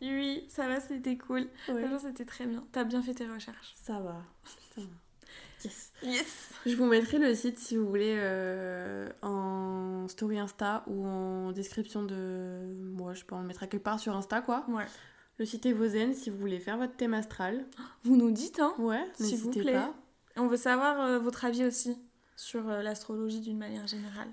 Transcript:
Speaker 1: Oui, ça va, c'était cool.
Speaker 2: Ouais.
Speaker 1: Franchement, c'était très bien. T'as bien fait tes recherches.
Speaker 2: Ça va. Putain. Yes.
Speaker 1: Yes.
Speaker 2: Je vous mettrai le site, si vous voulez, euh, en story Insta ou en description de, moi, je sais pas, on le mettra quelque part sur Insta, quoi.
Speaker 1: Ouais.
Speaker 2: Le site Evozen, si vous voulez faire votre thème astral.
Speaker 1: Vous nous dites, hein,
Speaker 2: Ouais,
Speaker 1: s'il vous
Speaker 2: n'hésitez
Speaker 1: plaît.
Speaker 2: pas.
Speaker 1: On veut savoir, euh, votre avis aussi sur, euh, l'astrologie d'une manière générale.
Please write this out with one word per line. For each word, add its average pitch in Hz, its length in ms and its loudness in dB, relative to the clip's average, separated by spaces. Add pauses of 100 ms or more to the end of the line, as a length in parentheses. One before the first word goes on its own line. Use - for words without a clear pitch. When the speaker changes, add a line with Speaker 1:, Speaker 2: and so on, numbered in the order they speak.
Speaker 1:
Oui, 277 480 -2
ça 269 180 -2
va, 262 140 0
c'était 262 360 -2
cool. 254 300 -2 (220)
Speaker 2:
Ouais. 247 100 0
Speaker 1:
Franchement, 269 200 -2
c'était 254 260 -8
très 247 200 -10
bien. 233 280 -4
T'as 254 100 0
bien 240 180 0
fait 247 120 -2
tes 247 140 -6
recherches. 220 540 -12
Speaker 2:
Ça 214 200 -6
va. 170 200 -8 (540)
Putain. 202 120 -10 (760)
Yes. - 260 -10 (120)
Speaker 1:
Yes. 254 460 -2 (160)
Speaker 2:
Je 240 100 2
vous 247 100 6
mettrai 233 340 8
le 269 160 8
site, 240 220 -2
si - 200 -2
vous 220 100 4
voulez, 208 300 4
euh, 190 920 -2 (120)
en 190 880 -2
story 214 300 -2
Insta 208 480 -2
ou 196 180 -2
en 185 480 -2
description 208 500 -4
de, 185 800 -6
moi, 185 320 -6
je 185 60 -12
sais - 60 -18
pas, 185 120 -8
on 180 40 -6
le 180 60 -4
mettra 185 200 -8
quelque 202 160 -4
part 214 160 0
sur 214 160 -2
Insta, 196 260 0
quoi. 247 260 0
Speaker 1:
Ouais. 220 180 -2 (540)
Speaker 2:
Le 220 60 0
site 220 200 -2
Evozen, 226 480 4
si 262 160 -6
vous 202 80 -6
voulez 196 220 -2
faire 202 180 -4
votre 247 200 -2
thème 233 160 2
astral. 220 520 -2 (380)
Speaker 1:
Vous 247 140 10
nous 233 140 10
dites, 262 280 -2
hein, 311 180 6
Speaker 2:
Ouais, 226 260 2 (100)
Speaker 1:
s'il 214 120 -2 (120)
vous 220 100 -2
Speaker 2:
n'hésitez 240 140 0
Speaker 1:
plaît. 262 120 4
Speaker 2:
pas. 269 220 2 (400)
Speaker 1:
On 247 120 2
veut 240 100 4
savoir, 262 420 4
euh, 254 180 4
votre 240 280 0
avis 240 200 4
aussi 240 320 2 (380)
sur, 226 340 -4
euh, 208 140 0
l'astrologie 220 560 -2
d'une 220 180 -4
manière 214 300 -6
générale. 208 460 -6